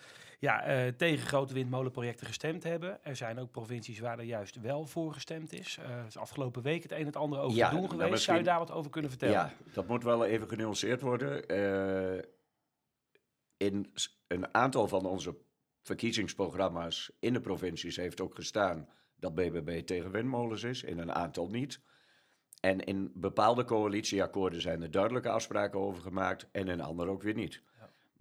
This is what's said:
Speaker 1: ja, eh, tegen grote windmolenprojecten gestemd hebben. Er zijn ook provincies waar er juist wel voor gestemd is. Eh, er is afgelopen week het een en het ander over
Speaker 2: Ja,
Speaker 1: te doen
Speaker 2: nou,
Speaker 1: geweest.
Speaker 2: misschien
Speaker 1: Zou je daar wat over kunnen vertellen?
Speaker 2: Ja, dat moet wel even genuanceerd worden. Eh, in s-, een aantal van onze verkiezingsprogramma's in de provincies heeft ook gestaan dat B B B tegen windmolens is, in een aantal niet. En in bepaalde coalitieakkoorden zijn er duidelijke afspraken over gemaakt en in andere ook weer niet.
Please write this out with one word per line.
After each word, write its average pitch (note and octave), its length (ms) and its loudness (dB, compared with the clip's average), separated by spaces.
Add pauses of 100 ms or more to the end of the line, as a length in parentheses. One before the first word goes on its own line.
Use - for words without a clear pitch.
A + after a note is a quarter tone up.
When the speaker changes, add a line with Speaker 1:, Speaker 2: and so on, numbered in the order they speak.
(400)
Speaker 1:
ja, A#2 240 2
eh, C3+ 240 4
tegen B2+ 400 2
grote C3+ 260 2
windmolenprojecten B2+ 760 -2
gestemd D#3+ 360 -4
hebben. E3+ 400 -4
Er C#3 120 -8
zijn A#2 240 -6
ook B2+ 120 -8
provincies A2+ 480 -8
waar A#2 200 -4
er A#2 60 -8
juist A2+ 360 -6
wel C#3+ 240 -2
voor D#3 280 -4
gestemd D#3+ 400 -10
is. F3+ 240 -8
Eh, E3 120 -12
er A#2+ 160 -8
is A2 120 -14
afgelopen B2+ 440 -4
week D#3 220 0
het - 80 -10
een - 60 -6
en D#3 80 -2
het D3 100 -6
ander D3 240 -2
over C3 180 2
Speaker 2:
Ja, A#2 80 8
Speaker 1:
te E2 60 6
doen E3 80 2
Speaker 2:
nou, F#3 140 -2
Speaker 1:
geweest. E3 180 2
Speaker 2:
misschien - 220 4
Speaker 1:
Zou E3+ 120 4
je F3 60 6
daar E3+ 160 2
wat E3+ 100 -6
over D3 140 -6
kunnen D3+ 180 -2
vertellen? B2 260 2
Speaker 2:
Ja, E2+ 180 2 (200)
dat F#2 140 -2
moet A#2 160 2
wel A#2+ 220 6
even G#2+ 220 2
genuanceerd A2 540 0
worden. C3+ 460 -2
Eh, F#2+ 760 2 (1300)
in G2 360 0
s-, - 340 -6
een F2+ 260 -4
aantal B2 340 4
van F#2+ 180 0
onze F2+ 320 -4 (440)
verkiezingsprogramma's F2+ 1400 -2
in A#2+ 140 2
de B2 80 0
provincies F2 540 -4
heeft F2+ 260 -4
ook F2+ 140 -6
gestaan F2 540 0 (260)
dat F2 180 -4
B E2+ 80 2 (100)
B D#2+ 140 -2
B D#2+ 40 -6
tegen F2 420 -2
windmolens A#2 520 -2
is, B2 200 -4
in E2 140 -6
een E2 160 -4
aantal E2+ 360 -2
niet. B2+ 320 -4 (760)
En F#2+ 200 4
in G2 340 -2
bepaalde G#2+ 520 4
coalitieakkoorden G2+ 960 2
zijn E2 200 -2
er E2 100 -6
duidelijke A2+ 380 2
afspraken G#2 500 0
over G2 220 -2
gemaakt F#2 500 0
en G2 160 0
in F2 140 0
andere E2+ 280 -2
ook F#2+ 120 -2
weer G#2+ 120 0
niet. G2+ 300 -6 (580)